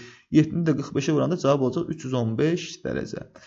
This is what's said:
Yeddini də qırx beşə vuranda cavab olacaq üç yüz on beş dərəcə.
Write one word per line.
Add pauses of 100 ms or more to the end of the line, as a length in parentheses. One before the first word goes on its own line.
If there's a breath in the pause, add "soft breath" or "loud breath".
(320 loud breath)
Yeddini
də
qırx
beşə
vuranda
cavab
olacaq
üç
yüz
on
beş (200)
dərəcə. (180 loud breath)